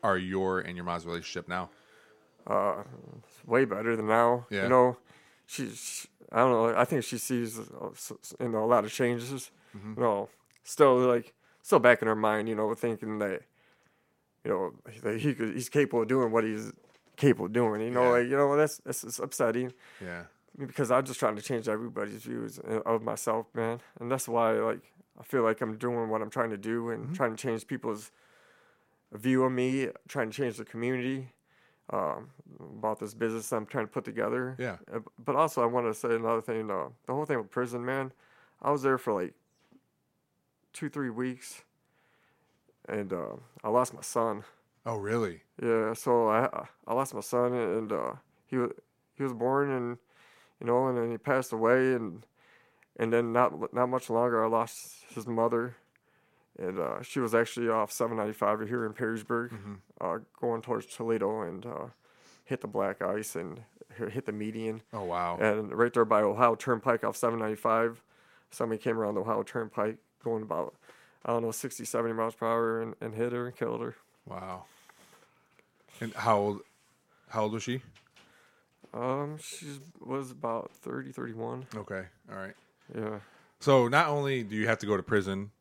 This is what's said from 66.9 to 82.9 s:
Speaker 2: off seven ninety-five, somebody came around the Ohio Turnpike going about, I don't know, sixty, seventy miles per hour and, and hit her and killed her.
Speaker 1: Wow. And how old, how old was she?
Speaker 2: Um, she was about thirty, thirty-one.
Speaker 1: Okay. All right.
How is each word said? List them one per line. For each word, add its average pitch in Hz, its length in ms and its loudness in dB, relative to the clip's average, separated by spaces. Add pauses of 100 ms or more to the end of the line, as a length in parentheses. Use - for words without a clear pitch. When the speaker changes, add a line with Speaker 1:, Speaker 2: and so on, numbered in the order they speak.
Speaker 2:
off 107 140 -2
seven 117 240 0
ninety-five, 113 600 0 (520)
somebody 113 280 -4
came 113 180 0
around 104 160 0
the 98 80 -2
Ohio 107 200 0
Turnpike 110 540 -4 (260)
going 113 220 -2
about, 85 320 -4 (480)
I 117 80 -2
don't 117 100 2
know, 113 80 -2
sixty, 117 340 -8
seventy 117 300 -2
miles 113 220 -2
per 117 100 -4
hour 113 360 0
and, 113 180 -8
and 113 140 -8
hit 117 180 -2
her 120 140 -4
and 123 100 -12
killed 117 240 -4
her. 120 160 -8 (280)
Speaker 1:
Wow. 92 420 -12 (1300)
And 113 140 -8
how 110 240 2
old, 101 220 0 (720)
how 110 120 -2
old 107 120 -2
was 110 100 -6
she? 127 180 -4 (1080)
Speaker 2:
Um, 139 460 -4
she 143 420 -14 (180)
was 131 320 -8
about 117 400 -6
thirty, 135 400 -10
thirty-one. 123 640 -8
Speaker 1:
Okay. 98 300 -8 (260)
All - 60 -12
right. 95 180 -12 (420)